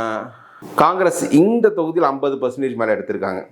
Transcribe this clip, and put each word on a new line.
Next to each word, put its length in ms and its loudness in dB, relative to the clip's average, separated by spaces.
காங்கிரஸ் 560 2
இந்த 380 4
தொகுதியில் 400 0
ஐம்பது 260 -2
பர்சன்டேஜ் 400 -4
மேல 200 0
எடுத்திருக்காங்க. 460 -6